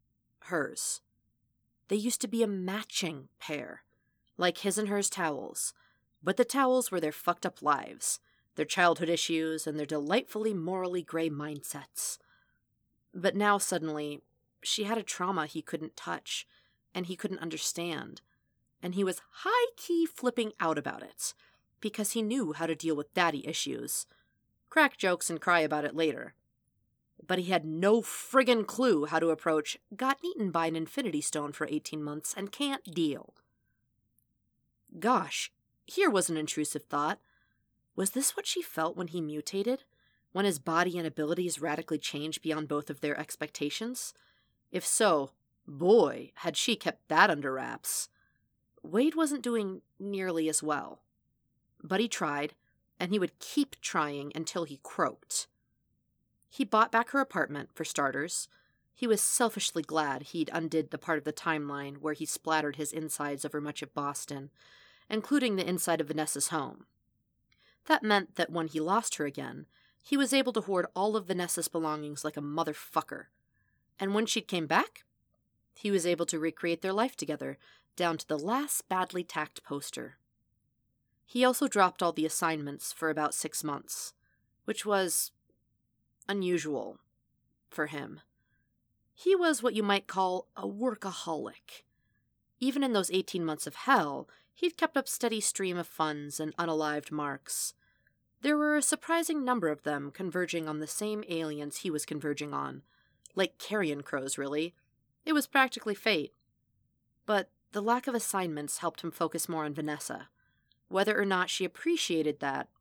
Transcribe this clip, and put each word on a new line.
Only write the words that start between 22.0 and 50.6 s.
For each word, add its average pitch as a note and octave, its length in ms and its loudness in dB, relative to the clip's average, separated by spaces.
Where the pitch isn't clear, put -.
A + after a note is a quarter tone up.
he A3+ 80 0
knew A3 320 0
how D#3+ 140 -4
to D#3+ 80 0
deal D#3 220 0
with C#3+ 180 -6
daddy E3 320 2
issues. B2+ 600 -4
Crack D4 260 4
jokes F3+ 340 2
and D#3+ 100 -4
cry F3 200 6
about D3+ 240 2
it C#3+ 100 -4
later. C#3+ 400 0
But F3+ 120 2
he F3+ 120 -2
had E3+ 140 4
no F#3 380 6
friggin' A#3 640 4
clue G3 400 4
how D#3+ 120 2
to E3 120 4
approach D#3 480 2
"got C4 260 0
eaten A#3 280 -2
by E3 160 2
an E3 100 0
infinity E3 460 -2
stone D3 280 -2
for D3 160 -4
eighteen D3+ 380 -4
months D3 320 -6
and G3 160 -6
can't C#4 320 -4
deal." D#3+ 480 -2
Gosh, G#3+ 500 2
here F#4+ 240 4
was F#3+ 180 4
an E3+ 80 0
intrusive D3+ 480 -2
thought. D3 340 0
Was F#3+ 140 0
this - 260 0
what G4+ 100 -6
she - 140 -2
felt E3 380 -2
when F3+ 100 -4
he E3+ 140 -4
mutated? G3 640 -2
When G3 120 2
his F3+ 140 2
body E3+ 400 2
and E3 80 -2
abilities D#3+ 520 0
radically D#3 400 -2
changed D3+ 440 -6
beyond D#3 260 -2
both D3 220 -2
of C#3+ 100 -10
their D3 180 -2
expectations? - 920 -6
If F#3 160 -4
so, D#3+ 460 4
boy, C#3+ 680 4
had E3+ 220 -4
she - 200 2
kept - 320 -4
that F3+ 220 8
under C#3+ 240 0
wraps. B2 560 -6
Wade B3 340 2
wasn't D4 260 0
doing G#3+ 380 -2
nearly F#3 520 0
as D3+ 120 0